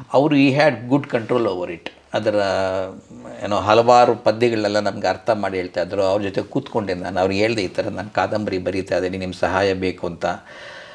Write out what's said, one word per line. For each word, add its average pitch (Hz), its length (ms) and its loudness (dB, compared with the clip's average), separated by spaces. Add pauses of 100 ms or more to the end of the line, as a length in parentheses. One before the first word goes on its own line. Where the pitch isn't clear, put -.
(120)
ಅವರು 143 240 4
he 139 140 6
had 127 400 2
good 139 200 2
control 117 420 0
over 90 180 -6
it. - 180 -14 (260)
ಅದರ 107 200 0 (1120)
ಏನೋ 101 120 -2
ಹಲವಾರು 117 580 6
ಪದ್ಯಗಳನ್ನೆಲ್ಲ 110 680 0
ನಮ್ಗೆ 101 260 -4
ಅರ್ಥ 95 240 -2
ಮಾಡಿ 98 260 -2
ಹೇಳ್ತಾ 90 260 -4
ಇದ್ರು. 98 200 -2
ಅವ್ರ 98 200 2
ಜೊತೆ 98 200 -4
ಕೂತ್ಕೊಂಡೆ 107 520 -4
ನಾನು, 90 260 -4
ಅವ್ರಿಗೆ 98 200 2
ಹೇಳ್ದೆ 110 220 0
ಈ 85 60 -4
ಥರ - 200 -4
ನಾನು 95 220 -8
ಕಾದಂಬರಿ 98 480 -2
ಬರೀತಾ 92 380 -4
ಇದ್ದೀನಿ, 92 220 -2
ನಿಮ್ 92 140 -6
ಸಹಾಯ 95 420 0
ಬೇಕು 92 320 -4
ಅಂತ. 85 200 -6 (680)